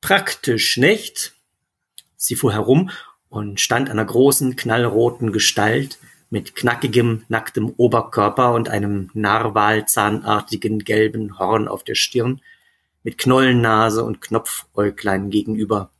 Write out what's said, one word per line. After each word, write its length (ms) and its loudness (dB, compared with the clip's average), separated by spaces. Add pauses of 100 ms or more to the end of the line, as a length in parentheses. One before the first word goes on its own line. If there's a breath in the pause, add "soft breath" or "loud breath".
"Praktisch, 720 0
nicht?" 580 0 (840)
Sie 180 -4
fuhr 160 2
herum 380 2 (400 loud breath)
und 320 -6
stand 280 0
einer 140 -2
großen, 540 2
knallroten 760 0
Gestalt 680 0 (300 loud breath)
mit 260 -6
knackigem, 720 0
nacktem 480 -4
Oberkörper 760 2
und 140 0
einem 460 -4
narwalzahnartigen 1700 0
gelben 600 -2
Horn 300 0
auf 160 -8
der 100 -6
Stirn, 460 -2 (640 soft breath)
mit 140 -8
Knollennase 880 2
und 160 -6
Knopfäuglein 1120 -4
gegenüber. 720 -2